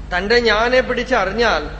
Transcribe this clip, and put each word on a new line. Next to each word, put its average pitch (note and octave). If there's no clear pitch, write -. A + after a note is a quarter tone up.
തന്റെ G#3
ഞാനെ A#3
പിടിച്ചറിഞ്ഞാൽ A3